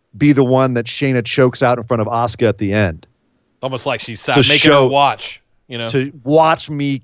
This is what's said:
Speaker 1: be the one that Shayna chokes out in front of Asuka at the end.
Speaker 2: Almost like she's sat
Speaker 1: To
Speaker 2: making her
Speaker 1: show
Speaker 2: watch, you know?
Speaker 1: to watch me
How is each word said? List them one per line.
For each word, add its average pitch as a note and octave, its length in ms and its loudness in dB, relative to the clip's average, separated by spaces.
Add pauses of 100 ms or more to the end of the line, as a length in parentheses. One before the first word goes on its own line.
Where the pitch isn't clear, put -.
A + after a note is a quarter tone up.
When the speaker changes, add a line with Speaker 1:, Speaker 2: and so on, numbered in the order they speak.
(180)
Speaker 1:
be D3 160 4
the C3+ 100 4
one B2+ 300 2
that A#2 140 -4
Shayna C3 360 -2
chokes B2+ 400 0
out B2 140 2
in A#2 80 -8
front A#2 160 -2
of G#2+ 60 -4
Asuka A#2 420 -2
at F#2+ 80 -2
the G2 160 -4
end. F#2 340 -2 (540)
Speaker 2:
Almost C3 240 -8
like B2+ 140 -4
she's A#2 200 -12
sat C3+ 140 -4
Speaker 1:
To A#2+ 60 6
Speaker 2:
making C3+ 140 4
her D3+ 40 4
Speaker 1:
show C#3+ 300 4
Speaker 2:
watch, C3+ 520 0 (280)
you B2 100 -12
know? A#2 120 -8
Speaker 1:
to C3+ 220 -4 (120)
watch D#3+ 460 2
me C#3+ 340 -4